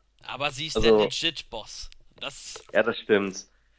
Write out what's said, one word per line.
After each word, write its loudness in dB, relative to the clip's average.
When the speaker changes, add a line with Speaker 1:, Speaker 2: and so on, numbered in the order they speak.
Speaker 1:
Aber -6
sie -8
ist -6
Speaker 2:
Also 6
Speaker 1:
der 4
Legit-Boss. -8
Das -14
Speaker 2:
Ja, 6
das 0
stimmt. 0